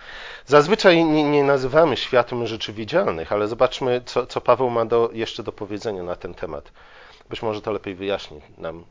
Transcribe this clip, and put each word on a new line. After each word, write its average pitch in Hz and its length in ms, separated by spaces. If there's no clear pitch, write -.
Zazwyczaj 165 600
nie, 151 180
nie 147 200
nazywamy 139 540
światłem 120 500
rzeczy 110 260
widzialnych, 107 580
ale 104 160
zobaczmy, 123 580
co, 127 200
co - 160
Paweł 123 280
ma 117 160
do, 117 280
jeszcze 113 300
do 104 80
powiedzenia 101 520
na 87 120
ten 87 180
temat. 78 380
Być - 120
może 107 200
to 110 100
lepiej 101 240
wyjaśni 92 460
nam, 85 340